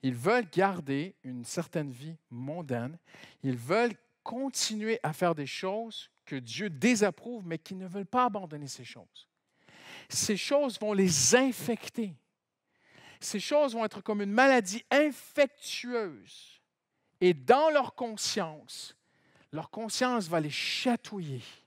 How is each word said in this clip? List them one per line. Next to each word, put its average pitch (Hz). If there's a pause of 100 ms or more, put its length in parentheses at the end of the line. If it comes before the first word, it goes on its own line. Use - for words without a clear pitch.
Ils 131
veulent 180
garder 175
une 127
certaine 156
vie 147 (120)
mondaine. 131 (440)
Ils 131
veulent 190 (280)
continuer 226
à 156
faire 175
des 147
choses 208 (140)
que 151
Dieu 131
désapprouve, 208
mais 165
qu'ils 190
ne 185
veulent 190
pas 247
abandonner 165
ces 131
choses. - (800)
Ces -
choses 277
vont 214
les 190
infecter. 233 (1080)
Ces -
choses 294
vont 226
être 208
comme 208
une 202
maladie 240
infectieuse. 247 (600)
Et 180
dans 240
leur 285
conscience, 202 (560)
leur 156
conscience 226
va 165
les 151
chatouiller. 175 (260)